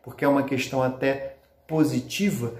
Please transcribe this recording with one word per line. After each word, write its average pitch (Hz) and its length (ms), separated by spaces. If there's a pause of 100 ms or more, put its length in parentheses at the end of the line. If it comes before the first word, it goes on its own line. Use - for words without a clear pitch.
porque - 220
é 143 40
uma 139 140
questão 131 400
até 135 540 (300)
positiva, 143 920